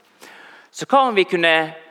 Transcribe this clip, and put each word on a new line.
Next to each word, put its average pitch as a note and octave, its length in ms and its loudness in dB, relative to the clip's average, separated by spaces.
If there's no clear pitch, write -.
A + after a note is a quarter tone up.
Så - 180 -14
hva C4 180 4
om A3 100 -2
vi F#3 120 2
kunne D#3+ 440 0